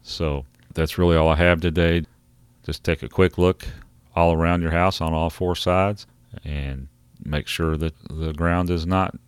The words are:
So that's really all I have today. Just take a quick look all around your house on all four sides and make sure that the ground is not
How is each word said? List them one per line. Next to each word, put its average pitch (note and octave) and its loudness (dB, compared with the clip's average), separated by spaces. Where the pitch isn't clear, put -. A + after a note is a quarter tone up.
So C#2+ -6
that's D#2+ -2
really F2 4
all D#2+ 4
I D#2+ 4
have E2+ 4
today. E2+ 2
Just - -10
take E2 -2
a B1 -10
quick F#2 2
look F2+ 2
all E2+ 4
around E2+ 2
your E2 -2
house F2+ 0
on D#2+ -2
all D#2+ 0
four F2+ -4
sides F#2+ 0
and C#2 -8
make D2 -4
sure D#2+ -2
that D#2+ -4
the D#2+ -6
ground E2+ 0
is E2+ -2
not F#2 0